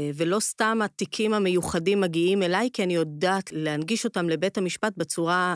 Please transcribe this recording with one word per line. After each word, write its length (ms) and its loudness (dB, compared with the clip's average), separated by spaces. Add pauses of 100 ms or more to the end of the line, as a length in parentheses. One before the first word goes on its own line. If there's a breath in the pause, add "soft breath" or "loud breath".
(160)
ולא 240 0
סתם 440 0
התיקים 500 -2
המיוחדים 680 2
מגיעים 420 2
אליי, 300 0
כי 100 -2
אני 120 0
יודעת 580 0
להנגיש 520 -2
אותם 240 0
לבית 280 0
המשפט 400 -2
בצורה 580 0